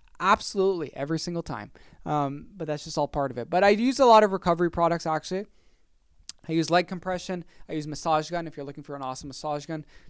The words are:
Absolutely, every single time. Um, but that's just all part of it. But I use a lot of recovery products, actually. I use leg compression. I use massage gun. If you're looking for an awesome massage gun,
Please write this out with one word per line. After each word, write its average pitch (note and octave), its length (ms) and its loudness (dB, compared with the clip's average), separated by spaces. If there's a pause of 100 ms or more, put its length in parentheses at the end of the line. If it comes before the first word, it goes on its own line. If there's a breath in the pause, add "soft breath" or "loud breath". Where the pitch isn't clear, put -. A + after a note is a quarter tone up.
(200 soft breath)
Absolutely, F#3+ 760 0
every D3+ 240 -2
single E3+ 240 -6
time. G#2+ 280 -10 (360 soft breath)
Um, D3 400 -4 (100)
but E3 80 -8
that's D3 200 -6
just D#3+ 120 -10
all D3 100 2
part C#3 220 -2
of B2 80 -12
it. A#2+ 140 -8
But F3+ 120 4
I G3+ 60 8
use A#3+ 300 2
a C4+ 80 6
lot A3 160 10
of G3 80 4
recovery F3 400 2
products, E3+ 340 0
actually. E3+ 400 -4 (1040)
I D#3+ 40 -2
use D#3+ 180 2
leg F3 160 4
compression. F#3 580 -6 (240 soft breath)
I - 40 -8
use D3+ 120 -4
massage D#3 460 -2
gun. E3+ 160 -6
If D3 100 -14
you're C#3 80 -10
looking C#3+ 180 -12
for C#3+ 120 -12
an C#3 80 -10
awesome C3 240 -8
massage D3 400 -6
gun, D#3 180 -8 (240 soft breath)